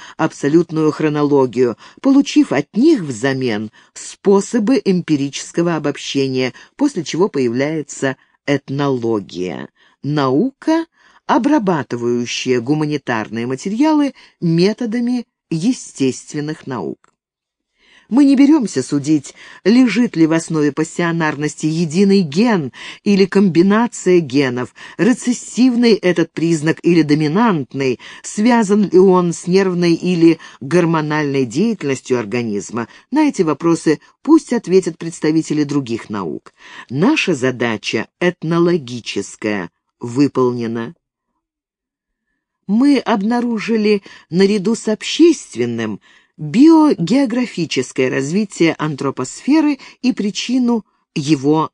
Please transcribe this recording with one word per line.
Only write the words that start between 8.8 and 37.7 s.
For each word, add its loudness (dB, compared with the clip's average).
наука, -2
обрабатывающая -2
гуманитарные -4
материалы 0
методами 0
естественных -4
наук. -10
Мы 6
не 4
берёмся 4
судить, -2
лежит 2
ли 4
в -2
основе 0
пассионарности -4
единый 2
ген 0
или 2
комбинация 2
генов, -2
рецессивный 2
этот 0
признак -2
или 4
доминантный, 0
связан 2
ли 6
он 4
с -10
нервной 2
или 2
гормональной -2
деятельностью -2
организма. -6
На 2
эти 0
вопросы 0
пусть 2
ответят 0
представители -2
других -4
наук. -8
Наша 0
задача -4